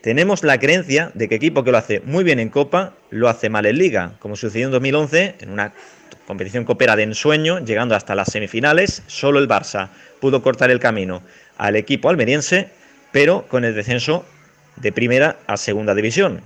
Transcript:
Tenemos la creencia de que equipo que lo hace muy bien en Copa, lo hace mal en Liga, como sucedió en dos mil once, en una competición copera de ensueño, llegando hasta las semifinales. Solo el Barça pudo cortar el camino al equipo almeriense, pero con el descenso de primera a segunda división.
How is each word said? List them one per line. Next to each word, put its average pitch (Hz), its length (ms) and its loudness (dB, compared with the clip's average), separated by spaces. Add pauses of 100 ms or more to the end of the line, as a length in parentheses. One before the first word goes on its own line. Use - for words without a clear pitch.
Tenemos 170 420 2
la 139 140 4
creencia 151 560 0
de 104 160 -4
que 113 60 2
equipo 143 280 0
que 127 80 2
lo 117 60 6
hace 107 260 -2
muy 165 200 -2
bien 147 160 2
en 110 100 -4
Copa, 147 460 -2 (160)
lo 113 180 2
hace 113 220 -2
mal 104 160 0
en 120 100 2
Liga, 104 400 0
como 104 180 -12
sucedió 113 300 -4
en 135 60 -4
dos 127 100 2
mil 135 140 0
once, 156 460 0
en 95 100 -16
una 104 220 -4 (520)
competición 98 400 -8
copera 107 300 2
de 107 80 2
ensueño, 156 560 0
llegando 113 340 0
hasta 101 220 -2
las 98 160 -2
semifinales. 143 760 0
Solo 143 320 0
el 139 100 2
Barça 98 420 -2 (300)
pudo 131 220 0
cortar 127 300 2
el 123 80 2
camino 95 420 -2 (340)
al 104 200 0
equipo 127 340 0
almeriense, 151 640 0 (400)
pero 151 360 4
con 123 160 -2
el 113 120 -2
descenso 123 500 -2 (520)
de 117 140 -2
primera 120 540 0
a 101 100 -4
segunda 104 380 -2
división. 110 520 0